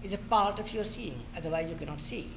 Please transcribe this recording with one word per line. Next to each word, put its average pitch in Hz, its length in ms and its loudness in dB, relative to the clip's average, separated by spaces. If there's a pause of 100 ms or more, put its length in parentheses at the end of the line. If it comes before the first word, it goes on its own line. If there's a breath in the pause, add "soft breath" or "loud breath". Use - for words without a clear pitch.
is 196 100 -2
a 202 40 0
part 208 420 6
of 214 140 -4
your 220 100 0
seeing, 196 360 -4 (160)
otherwise 160 340 0
you 165 60 -4
cannot 147 260 -4
see. 147 360 -6